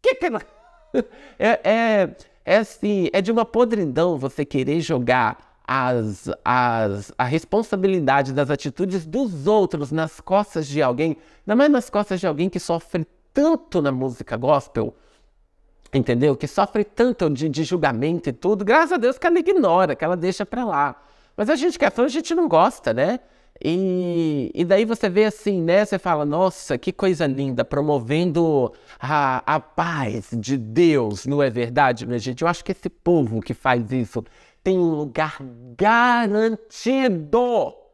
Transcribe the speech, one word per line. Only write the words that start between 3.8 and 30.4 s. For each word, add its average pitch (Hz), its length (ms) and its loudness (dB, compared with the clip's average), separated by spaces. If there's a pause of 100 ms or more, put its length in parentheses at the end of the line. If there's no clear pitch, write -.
você 135 260 -4
querer 139 360 -2
jogar 127 760 0 (100)
as, 123 640 -2 (160)
as, 113 720 0
a 123 60 0
responsabilidade 160 1080 0
das 139 200 0
atitudes 175 520 -4
dos 170 440 -4
outros 196 440 0
nas 160 300 -6
costas 185 460 -2
de 143 140 -4
alguém, 139 360 0 (280)
ainda 208 100 0
mais 285 160 4
nas 254 180 0
costas 202 300 -2
de 190 80 -2
alguém 160 220 0
que 175 100 -6
sofre 165 460 -4 (280)
tanto 285 480 2
na 143 100 2
música 127 460 -6
gospel, 131 580 0 (1000)
entendeu? 131 440 2
Que 147 100 -6
sofre 202 380 -2
tanto 226 440 0
de, 147 200 -2
de 151 160 -2
julgamento 151 640 -2
e 123 40 -6
tudo. 196 300 -2
Graças 302 300 2
a 349 40 0
Deus 247 200 0
que 349 100 -2
ela 339 120 4
ignora, 190 540 2
que 156 120 -4
ela 175 100 0
deixa 180 300 -4
pra 247 180 -6
lá. 143 320 -2 (420)
Mas 208 120 -2
a 302 80 4
gente 330 200 -2
que - 60 0
é 196 60 2
fã, 240 160 0
a - 20 -2
gente 311 260 -4
não 339 140 0
gosta, 165 460 2
né? 165 260 0 (420)
E, 170 920 -2
e 170 100 -2
daí 190 220 4
você 220 240 -2
vê 202 160 2
assim, 202 360 -2
né? 175 220 4
Você 202 160 -4
fala, 156 240 -2
"Nossa, 151 540 -2
que - 160 -6
coisa 170 340 0
linda, 135 380 -2
promovendo 147 1040 0 (260)
a, 135 480 -2
a 156 140 0
paz 147 720 -6
de 120 260 -4